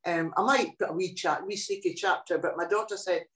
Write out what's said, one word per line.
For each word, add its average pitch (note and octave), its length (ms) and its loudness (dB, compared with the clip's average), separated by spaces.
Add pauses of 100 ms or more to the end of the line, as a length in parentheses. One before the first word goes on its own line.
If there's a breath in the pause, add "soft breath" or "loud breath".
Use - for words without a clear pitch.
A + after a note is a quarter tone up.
Um, E3 320 0
I G3 60 2
might B3 340 2
put E3+ 140 0
a - 20 -4
wee F3+ 200 -2
chat, D#3 320 0
wee G3+ 100 -4
sneaky G3 400 -2
chapter, F3 420 0
but D#3+ 200 0
my E3+ 100 -2
daughter G#3+ 280 0
said E3+ 300 -2 (100)